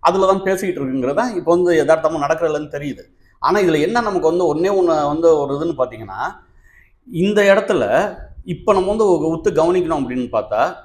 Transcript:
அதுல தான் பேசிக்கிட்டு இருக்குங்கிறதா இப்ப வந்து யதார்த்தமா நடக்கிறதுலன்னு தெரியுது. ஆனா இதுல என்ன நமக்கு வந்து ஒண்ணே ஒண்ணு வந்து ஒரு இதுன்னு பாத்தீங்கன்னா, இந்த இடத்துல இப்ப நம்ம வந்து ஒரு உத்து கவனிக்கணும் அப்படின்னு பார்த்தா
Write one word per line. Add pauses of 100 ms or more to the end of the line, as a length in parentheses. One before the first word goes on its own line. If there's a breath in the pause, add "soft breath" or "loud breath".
அதுல
தான்
பேசிக்கிட்டு
இருக்குங்கிறதா (120)
இப்ப
வந்து
யதார்த்தமா
நடக்கிறதுலன்னு
தெரியுது. (380)
ஆனா
இதுல
என்ன
நமக்கு
வந்து
ஒண்ணே
ஒண்ணு (140)
வந்து
ஒரு
இதுன்னு
பாத்தீங்கன்னா, (880 soft breath)
இந்த
இடத்துல (640)
இப்ப
நம்ம
வந்து
ஒரு
உத்து
கவனிக்கணும்
அப்படின்னு
பார்த்தா (240)